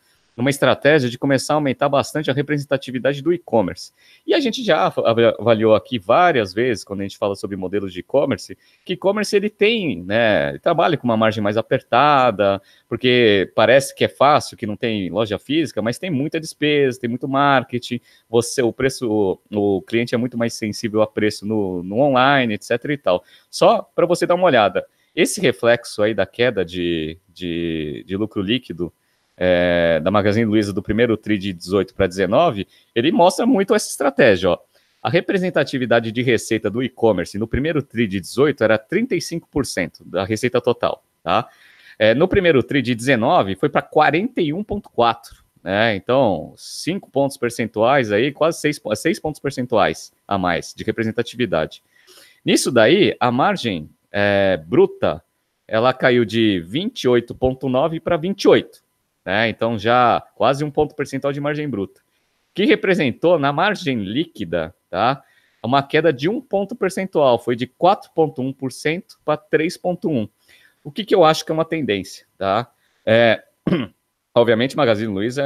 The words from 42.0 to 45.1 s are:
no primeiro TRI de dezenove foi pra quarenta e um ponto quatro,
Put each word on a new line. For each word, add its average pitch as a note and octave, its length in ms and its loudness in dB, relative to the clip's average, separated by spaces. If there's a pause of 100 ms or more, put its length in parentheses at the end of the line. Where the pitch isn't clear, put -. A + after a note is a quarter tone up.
no D#3 160 2
primeiro E3+ 340 4
TRI C#3 200 -2
de A#2+ 120 -2
dezenove A#2 640 0
foi D3+ 140 -2
pra D3 100 0
quarenta D#3 640 0
e D3 100 -2
um F#3+ 100 -6
ponto G3+ 280 -10
quatro, - 520 -2 (220)